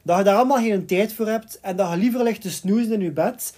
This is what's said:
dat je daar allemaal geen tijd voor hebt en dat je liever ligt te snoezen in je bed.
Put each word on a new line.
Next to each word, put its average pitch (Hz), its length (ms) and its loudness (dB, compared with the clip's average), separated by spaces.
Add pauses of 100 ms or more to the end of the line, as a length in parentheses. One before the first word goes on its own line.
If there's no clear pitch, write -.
dat 170 160 0
je 202 60 2
daar 196 120 6
allemaal 254 220 4
geen 220 280 0
tijd 208 280 0
voor 220 140 -4
hebt 220 340 -6
en 190 140 -6
dat 185 160 0
je 170 60 -2
liever 240 260 0
ligt 233 180 -2
te 185 100 -6
snoezen 220 420 0
in 214 60 0
je 175 120 -2
bed. 175 460 -4